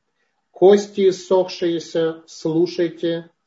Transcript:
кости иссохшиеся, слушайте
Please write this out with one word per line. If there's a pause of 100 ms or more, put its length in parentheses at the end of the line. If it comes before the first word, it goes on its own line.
(500)
кости
иссохшиеся,
слушайте (160)